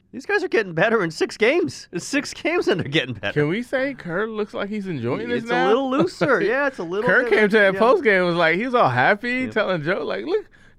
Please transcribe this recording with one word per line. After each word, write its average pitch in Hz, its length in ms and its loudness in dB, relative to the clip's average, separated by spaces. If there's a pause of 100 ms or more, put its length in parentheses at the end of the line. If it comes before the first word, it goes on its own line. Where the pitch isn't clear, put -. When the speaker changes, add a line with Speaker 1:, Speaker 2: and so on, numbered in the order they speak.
(140)
Speaker 1:
These 247 120 -14
guys 403 200 -2
are - 20 -4
getting 202 260 -2
better 208 300 2
in 165 80 -2
six - 240 -4
games. 269 560 0
It's 170 140 -8
six - 280 -4
games 339 360 -2
and 196 100 2
they're - 80 -4
getting 135 280 -2
better. 147 260 -2
Speaker 2:
Can 147 80 2
we 214 140 -2
say 262 320 -4
Kerr 180 320 -6
looks 214 260 -6
like 208 160 -6
he's 202 180 -6
enjoying 156 400 -4
this 240 160 -2
Speaker 1:
It's 233 80 -6
Speaker 2:
now? 247 160 2
Speaker 1:
a - 20 2
little 262 220 2
looser. 277 500 0
Speaker 2:
<laughs> 202 100 0
Speaker 1:
Yeah, 277 160 0
it's 269 120 -6
a 196 40 -4
little 190 260 -2
Speaker 2:
Kerr 330 140 4
Speaker 1:
bit - 100 0
Speaker 2:
came 214 160 4
to 214 80 4
that 196 160 6
Speaker 1:
yeah. 190 60 -6
Speaker 2:
post 254 240 4
game 196 160 4
and 180 80 2
was 170 100 0
like, 165 180 4
he 196 100 -2
was 254 100 -2
all 202 140 6
happy, 202 520 2
Speaker 1:
Yep. 247 100 -6
Speaker 2:
telling 185 320 -2
Joe, 170 220 -2
like, 190 200 -6
"Look, 381 240 -4 (300)